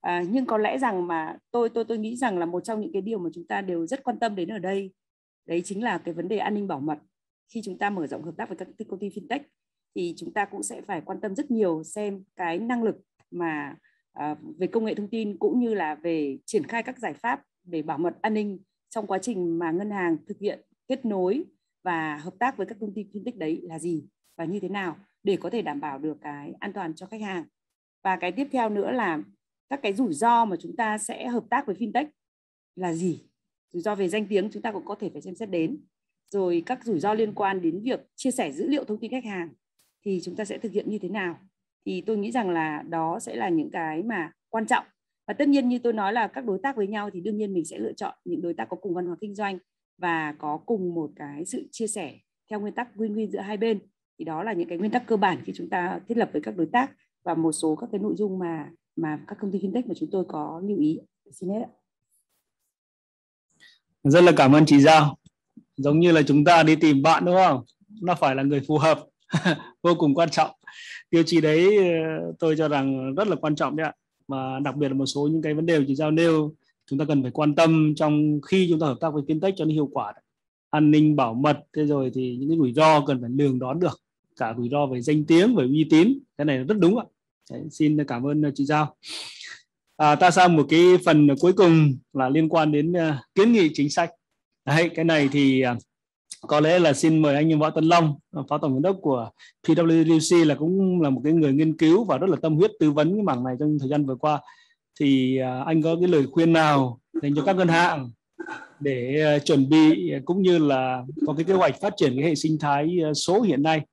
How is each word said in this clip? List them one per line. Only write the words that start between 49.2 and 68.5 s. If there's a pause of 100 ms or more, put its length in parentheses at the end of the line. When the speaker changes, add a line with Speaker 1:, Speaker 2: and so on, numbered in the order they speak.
Speaker 1:
kinh
doanh (400)
và
có
cùng
một
cái
sự
chia
sẻ (360)
theo
nguyên
tắc
win-win
giữa
hai
bên. (400)
Thì
đó
là
những
cái
nguyên
tắc
cơ
bản
khi
chúng
ta
thiết
lập
với
các
đối
tác (320)
và
một
số
các
cái
nội
dung
mà, (260)
mà
các
công
ty
fintech
mà
chúng
tôi
có
lưu
ý. (320)
Xin
hết
ạ. (2250)
Speaker 2:
Rất
là
cảm
ơn
chị
Giao. (600)
Giống
như
là
chúng
ta
đi
tìm
bạn
đúng
không? (380)
Nó
phải
là
người